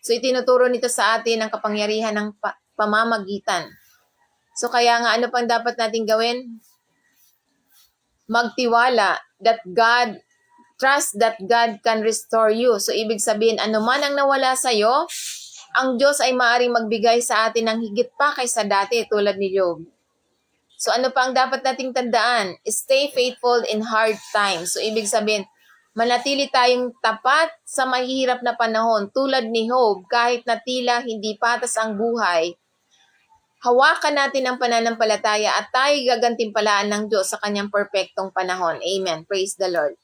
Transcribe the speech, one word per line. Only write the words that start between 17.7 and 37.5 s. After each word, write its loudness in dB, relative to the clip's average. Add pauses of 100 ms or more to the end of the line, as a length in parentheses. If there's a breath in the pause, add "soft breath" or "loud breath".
higit 0
pa 2
kaysa -2
dati, 0
tulad 0
ni -4
Job. 0 (960)
So, -2
ano 0
pa 0
ang -4
dapat 0
nating -4
tandaan? 0
Stay 0
faithful 0
in -2
hard 0 (160)
times. -2
So, -6
ibig -4
sabihin, 0 (540 soft breath)
manatili 0
tayong 2
tapat 2 (160)
sa -4
mahirap 0
na 0
panahon, 0
tulad 0
ni -2
Job, 0
kahit 0
na -2
tila -2
hindi -6
patas -2
ang -4
buhay. 0 (1120 soft breath)
Hawakan 4
natin 0
ang -2
pananampalataya 0
at -8
tayo'y 2
gagantimpalaan 0
ng -2
Diyos 0
sa -8
kanyang -4